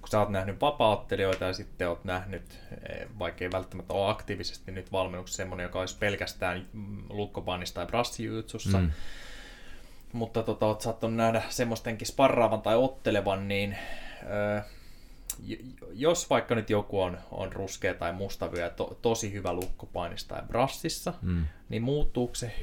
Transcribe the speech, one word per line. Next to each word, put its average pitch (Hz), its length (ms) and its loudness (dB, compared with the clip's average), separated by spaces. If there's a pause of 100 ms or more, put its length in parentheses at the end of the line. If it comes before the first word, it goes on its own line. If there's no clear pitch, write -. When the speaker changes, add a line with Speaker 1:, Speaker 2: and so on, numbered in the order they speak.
Speaker 1:
kun - 80 -12
sä 107 120 4
oot 101 100 4
nähnyt 95 300 -2
vapaaottelijoita 101 840 4
ja 92 80 0
sitten - 360 -2
oot 85 160 -2
nähnyt, 92 560 -6 (280)
eh, - 180 -8 (120)
vaikka 87 260 -4
ei 90 80 -2
välttämättä 92 420 -4
ole 98 160 4
aktiivisesti - 640 -4
nyt 92 200 -8
valmennuksessa 90 440 -2
semmonen, 92 280 -4
joka 90 160 -4
olisi 92 180 -4
pelkästään, 92 760 -2
mm, 101 360 -10
lukkopainissa 92 680 -4
tai 87 120 -4
brassijutsussa, 110 920 0
Speaker 2:
Mm. 87 120 6 (1200)
Speaker 1:
mutta 117 300 0
tota, 110 240 2
oot 107 140 4
saattanut 113 360 0
nähdä 113 320 6
semmoistenkin 113 580 -2
sparraavan 117 560 6
tai 107 140 6
ottelevan, 101 720 4
niin, 101 280 0 (840)
ö, 104 40 -2 (840)
j-, 107 80 -4 (380)
jos 147 380 2
vaikka 123 240 4
nyt 110 160 0
joku 104 320 4
on, 90 160 0 (120)
on 90 220 -4
ruskea 95 420 -2
tai 87 180 -2
mustavyö 92 520 -4
ja 85 60 -2
to-, - 320 -6
tosi 113 300 2
hyvä 95 200 -2
lukkopainissa 90 760 -4
tai - 200 -8
brassissa, - 640 0 (100)
Speaker 2:
Mm. 87 240 2 (220)
Speaker 1:
niin 110 140 -2
muuttuuko 127 520 4
se 110 160 -4 (120)